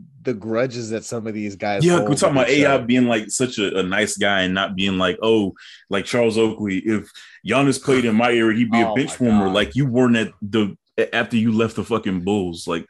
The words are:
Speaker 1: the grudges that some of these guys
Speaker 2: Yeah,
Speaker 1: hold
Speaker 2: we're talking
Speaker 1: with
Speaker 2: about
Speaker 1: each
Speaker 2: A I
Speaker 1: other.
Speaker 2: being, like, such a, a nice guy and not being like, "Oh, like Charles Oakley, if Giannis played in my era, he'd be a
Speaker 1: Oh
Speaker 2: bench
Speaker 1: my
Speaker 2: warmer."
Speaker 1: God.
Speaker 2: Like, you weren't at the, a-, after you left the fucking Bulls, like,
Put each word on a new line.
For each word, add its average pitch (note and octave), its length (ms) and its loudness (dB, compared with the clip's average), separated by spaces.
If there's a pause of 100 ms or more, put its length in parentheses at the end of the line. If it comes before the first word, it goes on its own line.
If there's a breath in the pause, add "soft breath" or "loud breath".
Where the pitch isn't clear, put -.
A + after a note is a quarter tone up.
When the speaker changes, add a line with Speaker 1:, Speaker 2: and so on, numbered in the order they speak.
(240)
Speaker 1:
the C3 100 -2
grudges A2+ 560 -4
that A2 160 -6
some A2+ 200 -8
of A2 80 -8
these G#2 220 -6
guys G#2 300 -2
Speaker 2:
Yeah, F3 140 4
Speaker 1:
hold - 100 -2
Speaker 2:
we're C#3+ 60 0
talking D3+ 200 0
Speaker 1:
with C3 120 2
Speaker 2:
about - 20 -2
Speaker 1:
each C#3+ 160 4
Speaker 2:
A C#3 40 4
I C#3 60 2
Speaker 1:
other. A#2+ 100 -2
Speaker 2:
being, B2 220 2
like, A2 240 -2
such B2+ 280 -4
a, F#2+ 200 -2
a F#2+ 40 0
nice G2+ 340 -2
guy G2+ 240 0
and F#2 120 0
not G2 220 -2
being F#2+ 220 -2
like, F#2 240 0
"Oh, G#2+ 320 2 (360 loud breath)
like G2 140 -2
Charles A#2 340 0
Oakley, G#2+ 420 0
if G#2+ 300 -4 (380 loud breath)
Giannis C3 340 2
played C3 220 2
in A#2 120 2
my A#2+ 160 4
era, A2+ 220 4
he'd A2+ 180 0
be A2+ 100 4
a A2+ 80 2
Speaker 1:
Oh G#2+ 60 -2
Speaker 2:
bench D3 260 -2
Speaker 1:
my B2+ 60 2
Speaker 2:
warmer." G#2+ 180 4
Speaker 1:
God. F#2+ 80 0
Speaker 2:
Like, G#2 220 0
you C#3 100 2
weren't A#2+ 320 2
at G#2+ 240 -2
the, G#2 340 -2 (220)
a-, A2 180 -2
after A#2 220 -2
you A2+ 160 2
left A2 240 0
the G2 80 -4
fucking G2+ 400 -2
Bulls, F#2 420 -2
like, E2+ 220 -6